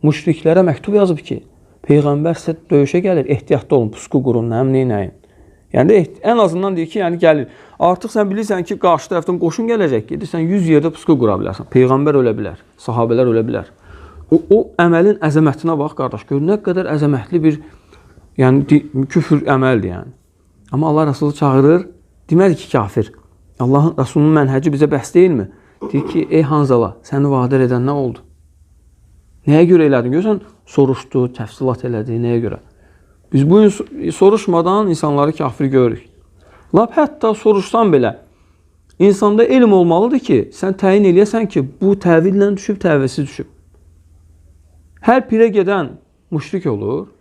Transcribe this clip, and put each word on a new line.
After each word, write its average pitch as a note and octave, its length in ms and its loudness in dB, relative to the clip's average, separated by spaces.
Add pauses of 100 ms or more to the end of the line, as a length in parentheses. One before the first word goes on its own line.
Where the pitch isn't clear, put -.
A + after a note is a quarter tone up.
Müşriklərə D#3+ 600 0
məktub F3 300 -4
yazıb F#3 300 0
ki, A2+ 160 -10 (460)
Peyğəmbər D3 520 0
sizə D#3+ 160 -6 (140)
döyüşə C#3+ 340 2
gəlir, F3 240 -2
ehtiyatlı C#3+ 480 -2
olun, A#2 160 2
pusqu - 320 -4
qurun, A#2 280 -2
nə A2+ 100 -2
bilim, C3+ 140 0
neynəyin. A#2 380 -2 (600)
Yəni C#3+ 160 2
də A3 80 6
eht-, E3 240 -2
ən A#3 180 0
azından F#3+ 380 -2
deyir E3 140 -6
ki, A3 100 -6
yəni E3+ 180 -4
gəlir. D#3 280 2 (320)
Artıq F3+ 340 -2
sən G#3 160 0
bilirsən G3+ 340 -4
ki, F#3+ 160 -8
qarşı E3+ 320 0
tərəfdən F3 300 -4
qoşun G3 300 -4
gələcək, D#3+ 400 -2
gedirsən D#3+ 340 -6
yüz F#3 240 0
yerdə D#3 240 2
pusqu - 240 0
qura G#2+ 240 0
bilərsən. G2 320 -8
Peyğəmbər C3+ 480 2
ölə A2+ 160 0
bilər, F#2+ 240 -10 (160)
sahabələr A#2 560 0
ölə A2+ 140 0
bilər. A2+ 240 -8 (580)
O, E3 100 4 (100)
o G#3 100 6 (200)
əməlin E3+ 460 2
əzəmətinə D#3 540 0
bax, - 180 -6
qardaş, B2+ 320 -8
gör, C#3 160 -2
nə G#3 160 0
qədər F#3 320 -4
əzəmətli D3 480 -2
bir, D#3 160 2 (800)
yəni, C#3 320 2
di-, D3 140 4 (260)
küfür D#3 400 0
əməldir, C3 400 0
yəni. F2+ 240 -12 (580)
Amma D#3 220 -2
Allah D3+ 160 0
Rasulü D3 260 -4
çağırır, D3 520 2 (420)
demədi F3+ 320 2
ki, - 100 -20
kafir. G#2+ 380 -2 (500)
Allahın C#3+ 380 2
Rasulunun D3+ 400 0
mənhəci C#3 360 0
bizə C#3+ 160 0
bəs - 240 -6
deyilmi? E3+ 340 2 (440)
Deyir C#3 160 -4
ki, D#3 240 -4
"Ey D#3+ 100 2
Hanzala, C3 600 0
səni C#3 260 -2
vadar C3 300 0
edən B2+ 260 0
nə C3+ 60 -2
oldu?" C3+ 280 -6 (1300)
Nəyə D#3 200 6
görə E3 220 4
elədin? B2 260 0
Görürsən, G3+ 220 0 (340)
soruşdu, C3 540 0 (100)
təfsilat B2 520 -6
elədi, A#2 340 -6
nəyə A#2+ 240 -2
görə? - 140 -8 (760)
Biz C#3+ 160 2
bu F#3+ 120 6
gün G#3 140 6
so-, - 360 -10
soruşmadan G3 800 0
insanları D3+ 460 -2
kafir C#3+ 300 -6
görürük. B2+ 400 0 (680)
Lap A3+ 220 2
hətta A3 380 -2
soruşsan G#3+ 580 0
belə, A#2+ 220 0 (840)
insanda G#3 440 2
elm A#3+ 300 4
olmalıdır F#3 460 2
ki, D3 180 0 (180)
sən F#3+ 240 -6
təyin G3 320 2
eləyəsən G#3 400 0
ki, C3+ 140 -2 (160)
bu G3 180 2
təvillə F#3+ 560 2
düşüb, G3 260 -6
təvilsiz C#3+ 460 -2
düşüb. - 220 -16 (1500)
Hər B3+ 240 2
pirə A3+ 240 2
gedən F#3+ 400 -2 (400)
müşrik F3 400 -8
olur. A#2 380 -6 (120)